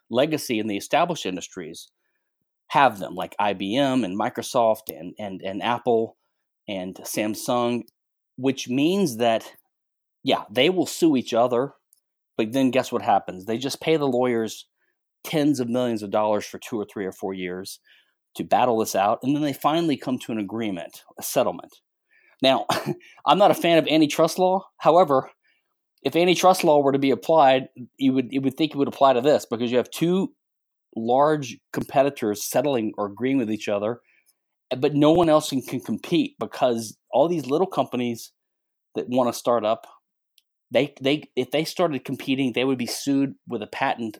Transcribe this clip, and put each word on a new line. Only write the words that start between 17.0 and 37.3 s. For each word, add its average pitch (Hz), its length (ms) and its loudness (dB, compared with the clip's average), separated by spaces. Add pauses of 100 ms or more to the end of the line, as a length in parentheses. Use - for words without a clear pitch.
or 95 60 -6
four 98 200 -8
years 92 480 -10 (540)
to - 100 -6
battle 113 340 2
this 107 160 -2
out, 104 280 2
and 135 120 0
then 147 80 -2
they 143 120 -2
finally 156 420 0
come 127 220 -6
to - 140 -10
an 110 60 -4
agreement, 101 680 -8 (140)
a - 40 -12
settlement. - 580 -4 (640)
Now, 131 240 2 (300)
<laughs> - 300 -18
I'm 151 120 6
not 196 120 6
a - 40 2
fan 170 240 2
of 135 100 2
antitrust 160 500 2
law. 185 280 0 (100)
However, 156 540 4 (720)
if 131 120 -4
antitrust 180 500 4
law 147 180 6
were 139 100 2
to 139 60 0
be 135 140 2
applied, 135 580 4 (260)
you 135 160 2
would, 131 180 0
you 135 120 -4
would 131 160 -4
think 156 140 -2
it 143 40 -12
would 139 120 0
apply 135 260 4
to 120 80 2
this 135 240 2
because 117 240 -4
you 123 80 2
have 113 120 0
two 180 440 -2 (600)
large 127 600 0 (140)
competitors 135 720 0
settling 135 540 0
or 104 100 -2
agreeing 123 320 0
with 110 120 0
each 110 180 -4
other, 107 320 -2 (800)
but 147 160 0
no 147 180 6
one 170 160 4
else 151 220 4
can, 131 120 -2
can - 180 -8
compete 127 600 -2
because 113 560 -2 (140)
all 143 180 4
these 160 180 -2